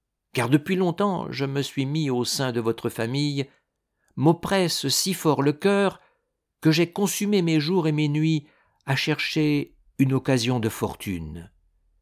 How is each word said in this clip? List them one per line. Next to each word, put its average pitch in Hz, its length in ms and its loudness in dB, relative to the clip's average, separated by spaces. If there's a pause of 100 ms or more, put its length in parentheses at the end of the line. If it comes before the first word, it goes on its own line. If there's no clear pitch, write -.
(320)
car 120 160 -2
depuis 151 280 2
longtemps 185 540 -2
je 135 140 -6
me 139 180 -4
suis 135 240 -4
mis 147 240 -2
au 123 140 0
sein 127 280 -2
de 117 80 -2
votre 113 280 -2
famille, 139 600 -2 (680)
m'oppresse 170 720 0
si 180 260 0
fort 139 280 2
le 147 100 4
cœur 196 480 0 (600)
que 160 100 4
j'ai 165 220 2
consumé 202 480 0
mes 165 180 2
jours 160 300 0
et 151 40 2
mes 151 160 2
nuits 151 380 2 (380)
à 135 120 0
chercher 147 800 -2 (220)
une 135 140 4
occasion 127 480 0
de 113 80 0
fortune. 85 800 -8 (520)